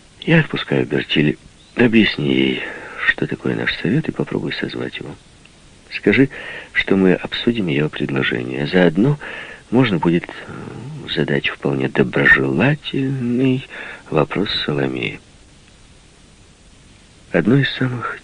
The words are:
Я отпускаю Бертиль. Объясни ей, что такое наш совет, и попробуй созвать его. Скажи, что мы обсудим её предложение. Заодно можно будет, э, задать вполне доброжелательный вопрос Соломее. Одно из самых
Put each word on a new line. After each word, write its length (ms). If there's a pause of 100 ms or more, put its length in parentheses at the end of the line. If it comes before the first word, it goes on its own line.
(220)
Я 200
отпускаю 440
Бертиль. 520 (380)
Объясни 580
ей, 300 (440)
что 180
такое 300
наш 220
совет, 320
и 20
попробуй 400
созвать 460
его. 180 (800)
Скажи, 340 (440)
что 240
мы 160
обсудим 540
её 200
предложение. 800
Заодно 500 (540)
можно 260
будет, 300
э, 880
задать 320
вполне 400
доброжелательный 1800 (440)
вопрос 400 (160)
Соломее. 540 (2250)
Одно 240
из 140
самых 520